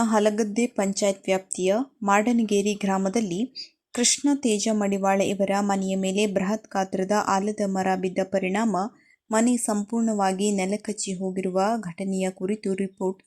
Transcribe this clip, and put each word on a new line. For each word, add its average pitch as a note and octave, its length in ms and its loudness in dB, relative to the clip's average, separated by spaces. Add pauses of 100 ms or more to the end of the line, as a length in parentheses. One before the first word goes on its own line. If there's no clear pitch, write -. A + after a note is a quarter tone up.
ಹಲಗದ್ದೆ G#3+ 680 2
ಪಂಚಾಯತ್ G3 520 0
ವ್ಯಾಪ್ತಿಯ F#3+ 500 0 (280)
ಮಾಡನಗೇರಿ G#3 760 2
ಗ್ರಾಮದಲ್ಲಿ G3 640 -2 (520)
ಕೃಷ್ಣ A#3+ 420 2
ತೇಜ A3 360 0
ಮಡಿವಾಳ G3 500 0
ಇವರ F#3+ 380 0
ಮನೆಯ G3 360 0
ಮೇಲೆ F#3+ 300 0
ಬೃಹತ್ G3 420 -2
ಗಾತ್ರದ F#3+ 460 -2 (140)
ಆಲದ G3+ 380 0
ಮರ F#3+ 300 -2
ಬಿದ್ದ F#3 280 -2
ಪರಿಣಾಮ F#3+ 520 0 (540)
ಮನೆ A3+ 260 2
ಸಂಪೂರ್ಣವಾಗಿ G#3 960 0
ನೆಲಕಚ್ಚಿ G3+ 600 -4
ಹೋಗಿರುವ F#3 460 -4 (200)
ಘಟನೆಯ F#3+ 500 -4
ಕುರಿತು F#3+ 440 -4
ರಿಪೋರ್ಟ್ F#3+ 520 -4